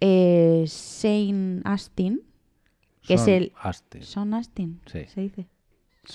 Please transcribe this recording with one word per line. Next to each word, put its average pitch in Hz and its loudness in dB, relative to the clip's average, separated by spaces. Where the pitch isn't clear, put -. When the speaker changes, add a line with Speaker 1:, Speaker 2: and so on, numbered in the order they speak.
Speaker 1:
eh, 175 4
Shane 196 -4
Astin, 196 -4
que - 0
es - 4
Speaker 2:
Sean 196 4
Speaker 1:
el - -2
Speaker 2:
Astin. - -10
Speaker 1:
Sean 208 -8
Astin, 175 -8
Speaker 2:
Sí. 160 -12
Speaker 1:
se - -10
dice. 196 -10
Speaker 2:
Sí. - -20